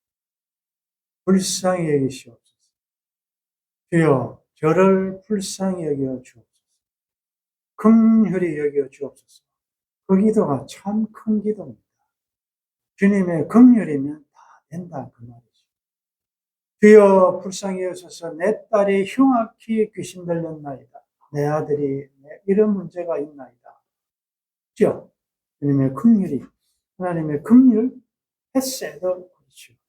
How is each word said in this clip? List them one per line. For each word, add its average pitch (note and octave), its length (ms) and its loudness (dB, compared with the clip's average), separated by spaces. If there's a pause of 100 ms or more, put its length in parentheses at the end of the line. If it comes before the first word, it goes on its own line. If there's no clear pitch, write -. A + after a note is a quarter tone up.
(1300)
불쌍히 F#3 680 -2
여기시옵소서. - 760 -8 (1200)
주여, D3 500 0 (140)
저를 F#3+ 720 0
불쌍히 F#3+ 580 -6
여겨 C3+ 380 -6
주옵소서. - 420 -20 (1080)
긍휼히 A3 800 2
여겨 C#3+ 320 -4
주옵소서." - 540 -18 (640)
그 F#3+ 100 2
기도가 F#3+ 520 0
참 G#3+ 420 -6
큰 G#3+ 300 -4
기도입니다. G3 400 -8 (1120)
주님의 F#3+ 540 0
긍휼이면 D#3 840 4
다 - 360 -20
된다, D#3+ 440 -14
그 A#2 100 -20
말이죠. A#2+ 420 -20 (1160)
"주여, F#3+ 600 6
불쌍히 F#3+ 400 -10
여기소서. E3+ 500 -12
내 F#3 360 -6
딸이 G3 380 0
흉악히 A3+ 840 -2
귀신 F3+ 320 -14
들렸나이다. D#3 760 -10 (320)
내 D3 120 -2
아들이, D3 600 -4 (140)
내 D3 240 -20
이런 G#3 280 0
문제가 E3+ 460 -8
있나이다." C#3+ 640 -16 (880)
그죠? - 420 -4 (480)
주님의 C#3 360 0
긍휼이, F#3+ 480 2 (540)
하나님의 E3 460 -6
긍휼, B3+ 480 4 (640)
햇새도 F3+ 760 -8
그렇죠. - 400 -20 (160)